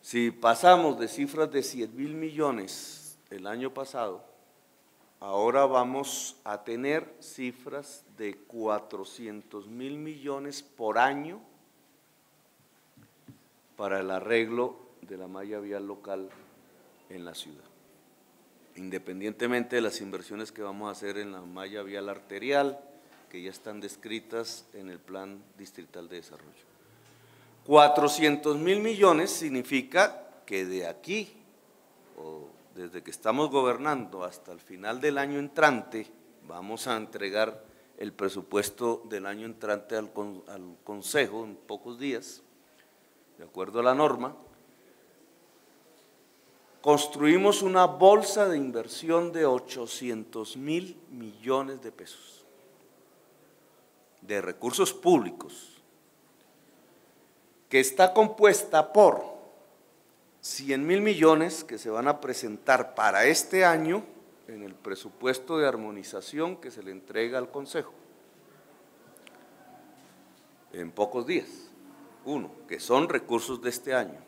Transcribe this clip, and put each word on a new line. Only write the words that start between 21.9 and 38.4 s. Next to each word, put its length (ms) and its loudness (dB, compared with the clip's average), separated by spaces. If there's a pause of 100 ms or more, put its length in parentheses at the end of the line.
arterial, 720 -2 (480)
que 140 -14
ya 80 -10
están 300 -16
descritas 920 -10
en 160 -16
el 100 -16
Plan 440 -14 (160)
Distrital 500 -18
de 80 -16
Desarrollo. 360 -20 (1120)
Cuatrocientos 880 6
mil 240 0
millones 500 4
significa 960 -2 (200)
que 180 -4
de 220 -6
aquí, 480 -8 (800)
o 300 -14 (280)
desde 280 -14
que 80 -16
estamos 400 0
gobernando 760 0
hasta 280 -14
el 80 -18
final 400 -10
del 180 0
año 200 -4
entrante, 680 2 (400)
vamos 400 -10
a 100 -2
entregar 640 -4 (360)
el 140 -8
presupuesto 960 -2